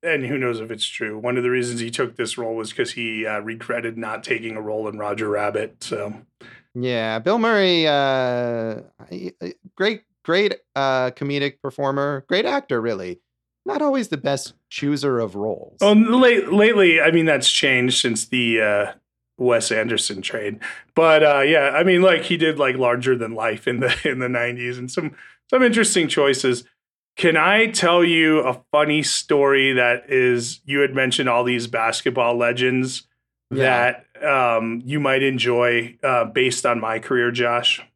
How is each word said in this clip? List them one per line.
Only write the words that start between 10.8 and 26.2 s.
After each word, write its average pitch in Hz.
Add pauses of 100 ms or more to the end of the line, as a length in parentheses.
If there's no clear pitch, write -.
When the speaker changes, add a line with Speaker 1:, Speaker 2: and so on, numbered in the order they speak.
Speaker 2:
comedic 143
performer, 139
great -
actor, 277
really. 110 (460)
Not 294
always 277
the 156
best 143 (160)
chooser 143
of 104
roles. 101
Speaker 1:
Well, 202
late-, 233
lately, 202
I 160
mean, 165
that's 143
changed 127
since 113
the, 117
uh, 104 (460)
Wes 117
Anderson 110
trade. 107 (360)
But, 160
uh, 143
yeah, 143
I 151
mean, 180
like, 180
he -
did, 156
like, 131
Larger 127
Than 113
Life 110
in 123
the, 127
<laughs> -
in 131
the 123
nineties 123
and 127
some, 156 (340)
some 254
interesting 214
choices. 131 (520)